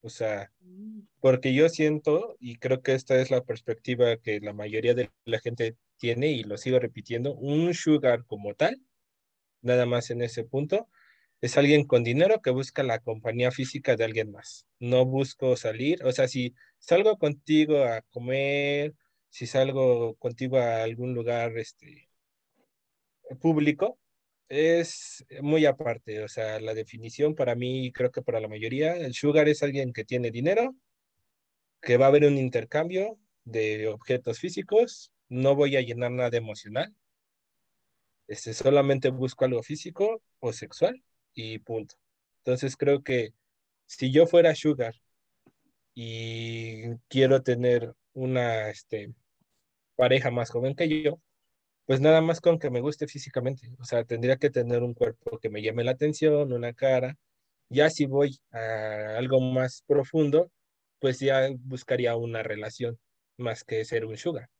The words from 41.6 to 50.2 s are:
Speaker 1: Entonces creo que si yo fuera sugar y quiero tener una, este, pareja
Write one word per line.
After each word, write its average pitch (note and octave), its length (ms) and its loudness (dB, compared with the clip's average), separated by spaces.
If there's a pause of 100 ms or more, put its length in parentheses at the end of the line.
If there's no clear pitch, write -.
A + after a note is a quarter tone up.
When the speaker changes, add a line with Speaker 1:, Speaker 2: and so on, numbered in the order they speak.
Speaker 1:
Entonces B2+ 380 -4
creo C#3+ 260 2
que A#2+ 300 -2 (520)
si - 260 -4
yo D#3+ 160 8
fuera E3 280 6
sugar C3 400 -2 (960)
y A2+ 1040 -8 (140)
quiero C3 340 4
tener A#2+ 500 0 (200)
una, A#2+ 560 -2
este, G#2+ 440 -12 (840)
pareja B2+ 360 2